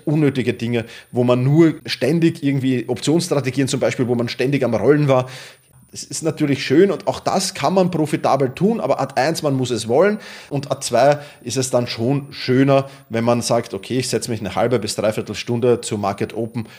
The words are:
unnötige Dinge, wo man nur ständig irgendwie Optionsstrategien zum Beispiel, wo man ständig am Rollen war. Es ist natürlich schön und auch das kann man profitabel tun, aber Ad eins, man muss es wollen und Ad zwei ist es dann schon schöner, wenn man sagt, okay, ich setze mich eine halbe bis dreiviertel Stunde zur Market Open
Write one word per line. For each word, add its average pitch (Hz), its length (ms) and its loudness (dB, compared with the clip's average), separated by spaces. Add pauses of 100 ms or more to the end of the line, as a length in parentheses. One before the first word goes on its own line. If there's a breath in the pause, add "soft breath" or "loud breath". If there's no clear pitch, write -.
unnötige 135 480 2
Dinge, 117 320 -2 (260 loud breath)
wo 123 100 2
man 123 220 4
nur 147 300 6 (100)
ständig 165 580 0
irgendwie 131 460 0
Optionsstrategien 135 800 0
zum 131 120 -2
Beispiel, 117 280 0
wo 123 60 2
man 120 160 -2
ständig 127 340 0
am 117 100 0
Rollen 143 320 4
war. 131 220 2 (680 loud breath)
Es - 60 -12
ist - 220 -10
natürlich 147 420 -2
schön 175 240 6
und 147 160 -4
auch - 140 -2
das - 340 -2
kann 139 180 0
man 185 200 2
profitabel 139 600 0
tun, 214 280 0
aber 131 180 0
Ad 131 160 -4
eins, 151 300 0
man 143 100 0
muss 127 160 -2
es 104 160 -4
wollen 180 320 2 (320 loud breath)
und 139 220 -4
Ad - 120 -6
zwei 139 360 4 (240 loud breath)
ist 117 120 -6
es 131 140 -2
dann 120 160 0
schon 135 460 -4
schöner, 135 580 2 (200 loud breath)
wenn 113 120 -2
man 120 200 2
sagt, 120 320 -2
okay, 113 260 -4
ich 123 80 -4
setze - 200 -2
mich 113 120 -6
eine 95 160 -6
halbe 120 240 0
bis 101 160 -6
dreiviertel 107 400 -4
Stunde 120 460 0
zur 110 160 -6
Market 101 380 -4
Open 113 300 -8 (120 loud breath)